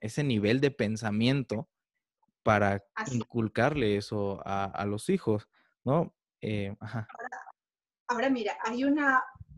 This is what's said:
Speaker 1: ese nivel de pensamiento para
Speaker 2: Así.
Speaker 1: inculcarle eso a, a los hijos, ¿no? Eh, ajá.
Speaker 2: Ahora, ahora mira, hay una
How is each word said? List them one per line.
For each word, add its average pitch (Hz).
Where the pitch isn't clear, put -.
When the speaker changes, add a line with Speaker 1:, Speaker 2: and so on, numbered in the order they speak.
Speaker 1:
ese 147
nivel 113
de 139
pensamiento 110
para 101
Speaker 2:
Así. 135
Speaker 1:
inculcarle 113
eso 101
a, 98
a 98
los 104
hijos, 113
¿no? 151
Eh, 104
ajá. 110
Speaker 2:
Ahora, -
ahora 247
mira, 226
hay 240
una 277